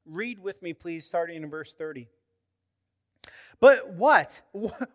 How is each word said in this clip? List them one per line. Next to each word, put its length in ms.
Read 340
with 240
me, 120
please, 320
starting 360
in 60
verse 260
thirty. 340
But 360
what? 480
Wh-, 280